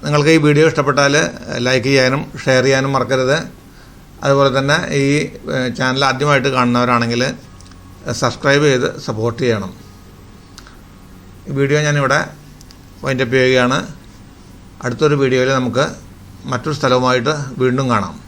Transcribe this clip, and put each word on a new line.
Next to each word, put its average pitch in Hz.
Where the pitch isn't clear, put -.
നിങ്ങൾക്ക് 147
ഈ 160
വീഡിയോ 151
ഇഷ്ടപ്പെട്ടാൽ 143
ലൈക്ക് 127
ചെയ്യാനും 131
ഷെയർ 131
ചെയ്യാനും 135
മറക്കരുത്. 131
അതുപോലെ 139
തന്നെ 143
ഈ, -
ഏഹ്, 127
ചാനൽ 131
ആദ്യമായിട്ട് 139
കാണുന്നവരാണെങ്കിൽ 120
സബ്സ്ക്രൈബ് 143
ചെയ്ത് 127
സപ്പോർട്ട് 117
ചെയ്യണം. 104
ഈ 147
വീഡിയോ 139
ഞാനിവിടെ 143
വൈൻഡ് 135
അപ്പ് 120
ചെയ്യുകയാണ്. 127
അടുത്തൊരു 143
വീഡിയോയിൽ 131
നമുക്ക് 127
മറ്റൊരു 123
സ്ഥലവുമായിട്ട് 127
വീണ്ടും 127
കാണാം. 92